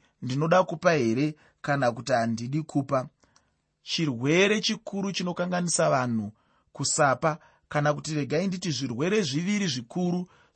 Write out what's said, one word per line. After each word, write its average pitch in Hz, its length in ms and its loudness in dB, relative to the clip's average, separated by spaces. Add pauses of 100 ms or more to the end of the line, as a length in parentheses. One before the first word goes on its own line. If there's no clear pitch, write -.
(220)
ndinoda 160 420 4
kupa 175 280 0
here 135 420 2 (280)
kana 135 300 0
kuti 120 200 -6
handidi 117 500 0
kupa. 139 460 -2 (720)
Chirwere 165 800 2
chikuru 196 520 -4
chinokanganisa 175 800 0
vanhu 120 420 0 (400)
kusapa, 147 640 0 (300)
kana 147 260 2
kuti 147 200 -8
regai 151 320 -2
nditi 185 240 -4
zvirwere 135 520 0
zviviri 180 440 0
zvikuru 175 640 -2 (280)